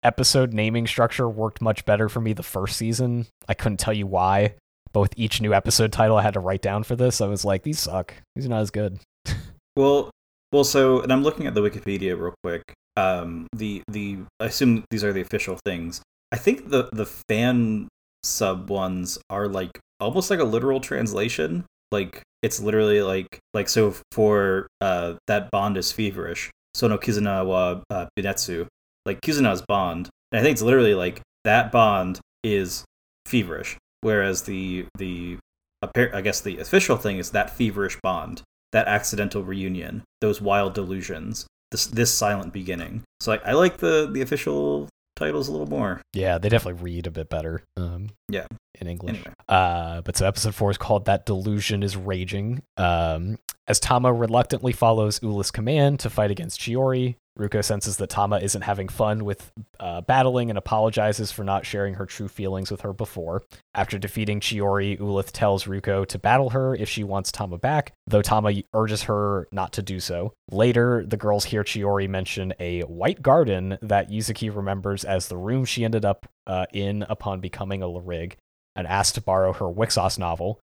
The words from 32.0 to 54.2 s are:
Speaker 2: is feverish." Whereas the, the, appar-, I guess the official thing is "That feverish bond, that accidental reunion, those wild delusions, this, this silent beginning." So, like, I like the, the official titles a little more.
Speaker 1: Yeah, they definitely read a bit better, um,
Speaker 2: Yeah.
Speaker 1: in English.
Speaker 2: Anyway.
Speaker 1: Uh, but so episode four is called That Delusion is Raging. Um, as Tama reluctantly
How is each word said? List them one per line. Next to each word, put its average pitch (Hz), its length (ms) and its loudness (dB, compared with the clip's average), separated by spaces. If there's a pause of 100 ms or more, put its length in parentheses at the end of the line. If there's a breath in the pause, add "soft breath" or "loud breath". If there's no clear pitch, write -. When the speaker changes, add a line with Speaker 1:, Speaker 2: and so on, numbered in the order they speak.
Speaker 2:
is 98 400 0 (440)
feverish." 101 500 -2 (240)
Whereas 98 420 2
the, 92 420 -6 (120)
the, 87 400 -8 (460)
appar-, 117 320 0
I 98 60 -4
guess 98 200 -2
the 92 160 -6
official 156 400 4
thing 98 220 -2
is 87 120 -8
"That 98 240 0
feverish 101 460 -2
bond, 85 400 -4 (320)
that 110 140 4
accidental 104 560 -2
reunion, 95 600 -6 (160)
those 104 220 0
wild 101 320 2
delusions, 95 720 -6 (240)
this, - 160 -2
this 113 260 2
silent 98 400 0
beginning." 90 500 -8 (180)
So, 110 100 -2
like, 107 140 -2
I 110 80 2
like 175 240 6
the, 156 340 2
the 135 100 -2
official 143 680 -2 (260)
titles 139 320 -2
a - 40 -6
little 78 160 -6
more. 107 340 -4 (120)
Speaker 1:
Yeah, 92 240 0
they 98 120 0
definitely 92 340 0
read 85 240 -6
a 82 40 -6
bit 80 180 -8
better, 80 340 -6 (140)
um, 90 320 -6 (200)
Speaker 2:
Yeah. 98 160 -6 (340)
Speaker 1:
in - 80 -8
English. 175 280 -6
Speaker 2:
Anyway. - 180 -14 (160)
Speaker 1:
Uh, 87 520 2
but 90 140 -6
so 95 120 2
episode 101 260 -2
four 104 160 0
is 98 80 -2
called 101 280 2
That 117 200 2
Delusion 104 560 0
is 98 160 -2
Raging. 98 640 -4 (160)
Um, 85 600 0 (280)
as 107 120 2
Tama 123 340 4
reluctantly 120 600 2